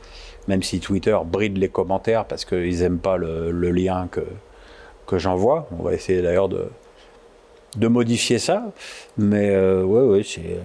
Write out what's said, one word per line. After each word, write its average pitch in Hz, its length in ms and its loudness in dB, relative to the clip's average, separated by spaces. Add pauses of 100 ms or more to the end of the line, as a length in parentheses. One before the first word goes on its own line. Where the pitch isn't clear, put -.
(480)
même 95 140 2
si 92 180 -4
Twitter 101 460 0
bride 98 320 -2
les 95 120 2
commentaires 95 560 0
parce - 200 -10
qu'ils 90 380 -2
aiment 90 160 0
pas 92 180 0
le, 82 320 -4
le 87 220 0
lien 90 400 0
que, - 100 -6 (840)
que 95 100 0
j'envoie. 98 500 2 (120)
On - 20 -8
va 87 120 -2
essayer 90 280 0
d'ailleurs 90 280 2
de, 90 180 -4 (1120)
de 110 100 2
modifier 117 500 2
ça, 196 280 0 (520)
mais, 104 320 2
euh, 95 320 4
ouais, 104 360 4
ouais, 104 60 2
c'est, 85 420 -8